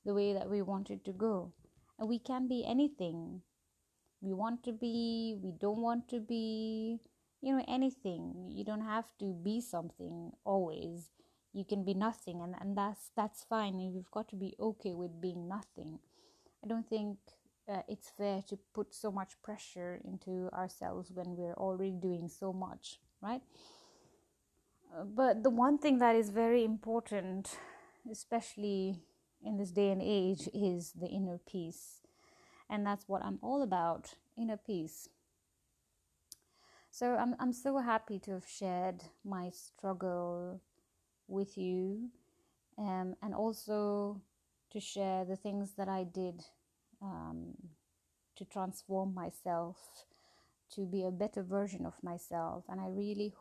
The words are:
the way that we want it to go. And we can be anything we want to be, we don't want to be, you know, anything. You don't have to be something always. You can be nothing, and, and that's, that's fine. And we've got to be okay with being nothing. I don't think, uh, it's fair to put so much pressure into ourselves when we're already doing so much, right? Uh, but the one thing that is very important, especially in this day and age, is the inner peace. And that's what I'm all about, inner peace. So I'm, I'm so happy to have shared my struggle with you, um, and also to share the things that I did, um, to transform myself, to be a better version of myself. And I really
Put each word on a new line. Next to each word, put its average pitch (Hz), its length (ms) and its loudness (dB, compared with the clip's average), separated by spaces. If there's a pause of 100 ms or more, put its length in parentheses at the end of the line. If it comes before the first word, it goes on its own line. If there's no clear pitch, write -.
the 202 80 2
way 202 200 6
that 190 180 0
we 202 100 2
want 196 300 -2
it 196 140 -8
to 196 60 -4
go. 190 400 2 (460)
And 220 120 0
we 233 100 2
can 254 300 0
be 247 180 2
anything 180 720 2 (800)
we 190 140 -2
want 226 300 -2
to 240 100 -2
be, 226 680 0
we 185 100 -4
don't 208 300 2
want 233 280 2
to 240 100 -2
be, 220 800 -2 (420)
you 269 140 4
know, 262 120 4
anything. 180 840 0
You 202 120 -4
don't 214 160 -2
have 220 240 -2 (140)
to 196 140 -2
be 202 280 0
something 170 680 -6 (120)
always. 170 680 0 (420)
You 202 100 -2
can 196 220 0
be 196 80 4
nothing, 190 480 -2
and, 180 180 -6
and 196 180 -2
that's, 202 380 -2
that's 214 300 0
fine. 208 300 0
And 185 180 -2
we've 185 180 -8
got 214 180 -4
to 208 60 -10
be 190 240 -4
okay 214 340 -2
with 170 280 -6
being 175 260 -4
nothing. 180 520 -8 (640)
I 214 40 -10
don't 226 220 -2
think, 208 280 0 (540)
uh, 190 160 -2
it's - 300 -10
fair 202 320 0
to 196 100 -6 (140)
put 208 200 -4
so 220 160 -4
much 190 320 -4
pressure 180 600 -8
into 185 500 -4
ourselves 185 600 -4
when 180 240 -4
we're 175 160 -2
already 190 400 0
doing 175 340 0
so 190 240 -6
much, - 480 -8 (220)
right? 240 200 -4 (1500)
Uh, 170 120 -6
but 220 380 4
the 262 60 10
one 254 280 8
thing 285 220 8
that 233 160 10
is 220 140 6
very 226 360 6
important, 208 920 -2 (540)
especially 202 880 -2 (440)
in 208 140 -2
this 196 120 0
day 196 220 6
and 190 120 2
age, 190 500 2
is 180 460 2
the 175 80 -2
inner 180 300 0
peace. - 640 -8 (680)
And 208 180 -2
that's 202 220 -2
what 196 160 0
I'm 196 200 -2
all 277 180 2
about, 180 540 0 (200)
inner 220 220 -2
peace. 165 500 -4 (1800)
So 247 260 2
I'm, 240 240 2
I'm 247 140 2
so 269 240 0
happy 220 420 2
to 202 120 -8
have 185 160 -6
shared 180 560 -2 (200)
my 180 280 -4
struggle 180 1120 -4 (640)
with 196 300 -2
you, 190 520 0 (680)
um, 185 440 0
and 208 140 -2
also 208 840 0 (500)
to 214 80 -6
share 190 460 0
the 190 100 -2
things 202 420 -4
that 190 120 -2
I 190 160 0
did, 180 380 -4 (600)
um, 165 500 -6 (840)
to 196 100 -12
transform 190 680 -2
myself, 175 640 -2 (960)
to 196 120 -2
be 185 180 0
a 185 80 0
better 202 320 -2
version 190 420 -2
of 170 160 -6
myself. 170 680 -4
And 190 140 -6
I 190 60 -4
really 202 540 -2